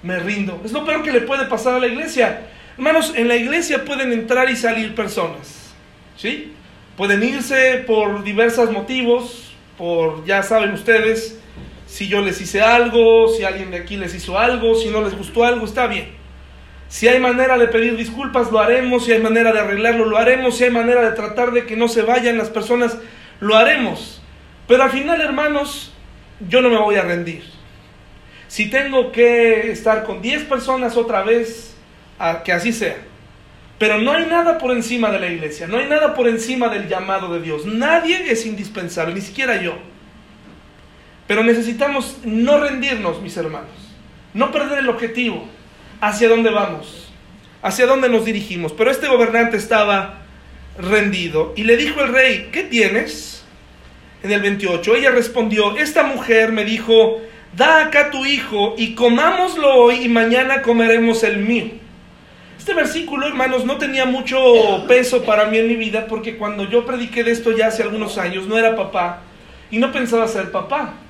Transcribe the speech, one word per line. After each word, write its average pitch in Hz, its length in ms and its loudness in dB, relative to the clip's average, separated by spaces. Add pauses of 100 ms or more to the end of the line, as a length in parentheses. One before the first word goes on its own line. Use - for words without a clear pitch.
"Me 180 160 -6
rindo". 185 460 -6
Es 220 80 -8
lo 302 120 -4
peor 311 180 -2
que 302 100 -4
le 240 80 4
puede 269 260 -2
pasar 254 280 -2
a 254 40 2
la 254 80 0
iglesia. 247 540 -2 (360)
Hermanos, 311 380 0
en 233 140 0
la 240 80 2
iglesia 285 480 -2
pueden 262 280 -4
entrar 247 380 0
y 240 60 -2
salir 220 400 -4
personas, 175 760 -8 (440)
¿sí? - 360 -10 (440)
Pueden 202 260 0
irse 262 640 2
por 208 380 0
diversos 226 480 2
motivos, 240 800 -4 (240)
por, 160 460 -2
ya 196 180 0
saben 220 300 0
ustedes, 220 680 0 (460)
si - 220 -10
yo 202 120 0
les 196 200 -4
hice 196 200 -4
algo, 226 680 6
si 226 160 -2
alguien 190 260 -6
de 175 80 -8
aquí 185 180 -10
les 190 180 -8
hizo 180 240 -6
algo, 226 360 2
si 226 140 0
no 214 140 -2
les 196 140 -4
gustó 233 280 -2
algo, 240 220 0
está 247 200 -2
bien. - 340 -8 (680)
Si - 180 -2
hay 254 140 6
manera 254 360 2
de 240 120 4
pedir 226 280 0
disculpas, 226 540 -4
lo 220 80 2
haremos. 240 480 2
Si 233 60 2
hay 226 80 4
manera 226 320 2
de 214 80 2
arreglarlo, 220 440 0
lo 214 140 2
haremos. 247 400 2
Si 247 60 2
hay 247 60 4
manera 240 300 2
de 226 120 2
tratar 226 400 -4
de 240 120 0
que 220 100 -10
no 233 140 0
se 226 140 0
vayan 233 340 2
las 220 140 -4
personas, 233 480 -2 (420)
lo 214 160 2
haremos. 233 640 0 (480)
Pero 254 140 6
al 262 80 4
final, 311 320 -2
hermanos, 294 720 -4 (560)
yo 247 100 6
no 254 80 4
me 233 80 4
voy 208 200 2
a 190 60 0
rendir. 170 420 -6 (1000)
Si 208 220 -6
tengo 269 420 0
que 233 600 4
estar 214 320 0
con - 160 -8
diez 277 220 -4
personas 254 560 -2
otra 226 240 -2
vez, 226 520 -2 (440)
a, 165 240 -4
que 185 100 -4
así 226 220 -2
sea. 202 240 -4 (800)
Pero 214 180 0
no 240 160 0
hay 330 140 0
nada 339 320 2
por 254 120 -2
encima 233 400 -2
de 196 80 -2
la 180 100 -4
iglesia, 165 380 -8
no 208 120 -4
hay 277 100 -4
nada 302 240 2
por 240 160 2
encima 233 400 -2
del 202 200 -6
llamado 185 440 -4
de 170 80 -4
Dios. 156 240 -8
Nadie 320 640 0
es 226 140 -2
indispensable, 185 720 -8
ni 196 80 -8
siquiera 233 400 -4
yo. 175 160 -8 (1500)
Pero 220 160 0
necesitamos 233 800 0
no 240 360 2
rendirnos, 262 640 -2
mis 170 160 -12
hermanos, 151 320 -8 (640)
no 247 180 0
perder 285 280 -2
el 254 100 0
objetivo, 226 580 -4 (540)
hacia 208 260 2
dónde 226 220 4
vamos, 180 600 -4 (520)
hacia 196 240 2
dónde 262 220 4
nos 233 160 2
dirigimos. 185 480 -6
Pero 220 180 2
este 277 160 -2
gobernante 233 500 2
estaba 208 680 0 (520)
rendido, 180 800 -2
y 208 60 -6
le 233 140 4
dijo 294 240 -2
el 247 120 0
rey: 254 400 2
"¿Qué 359 120 -4
tienes?". - 800 -2 (800)
En 196 100 -2
el 208 100 0
veintiocho, 202 540 0
ella 269 160 4
respondió: 220 640 0
"Esta 302 260 0
mujer 226 480 2
me 220 140 -2
dijo: 226 560 2 (360)
'Da 311 280 6
acá 294 260 2
tu 269 140 -6
hijo 220 520 -2
y 226 180 -4
comámoslo 302 840 2
hoy, 247 280 6
y 240 40 0
mañana 247 540 2
comeremos 226 600 2
el 208 160 0
mío'". 220 320 -2 (880)
Este 392 160 -6
versículo, 294 540 -4
hermanos, 254 360 -2
no 269 120 -2
tenía 269 280 -2
mucho 254 840 4
peso 247 340 4
para 214 220 2
mí 220 140 0
en 226 100 2
mi 233 80 0
vida, 220 320 -4
porque 226 280 -8
cuando 208 320 -6
yo 233 160 2
prediqué 240 380 -6
de 233 80 0
esto 226 220 0
ya 220 160 2
hace 220 160 -2
algunos 208 340 -6
años, 185 300 -6
no 220 100 0
era 226 160 2
papá, 185 460 -4 (500)
y 214 80 -4
no 247 140 0
pensaba 233 340 0
ser 196 240 -6
papá. 262 440 -6 (160)